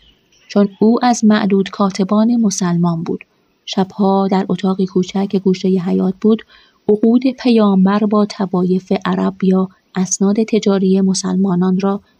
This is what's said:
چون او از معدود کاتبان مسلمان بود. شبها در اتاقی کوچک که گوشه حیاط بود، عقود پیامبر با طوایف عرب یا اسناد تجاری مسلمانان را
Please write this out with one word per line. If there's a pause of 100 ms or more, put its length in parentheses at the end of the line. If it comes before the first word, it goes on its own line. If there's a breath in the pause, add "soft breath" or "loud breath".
(480)
چون (120)
او
از
معدود
کاتبان
مسلمان
بود. (420)
شبها
در
اتاقی
کوچک
که
گوشه
حیاط
بود، (460 soft breath)
عقود
پیامبر
با
طوایف (120)
عرب
یا (260 soft breath)
اسناد
تجاری
مسلمانان
را (200)